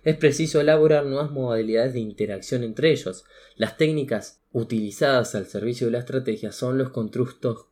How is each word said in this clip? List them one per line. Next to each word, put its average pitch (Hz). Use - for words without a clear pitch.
es 156
preciso 156
elaborar 151
nuevas 139
modalidades 117
de 120
interacción 107
entre 131
ellos. -
Las 110
técnicas 147
utilizadas 117
al 98
servicio 117
de 117
la 120
estrategia 120
son 127
los 127
constructos 120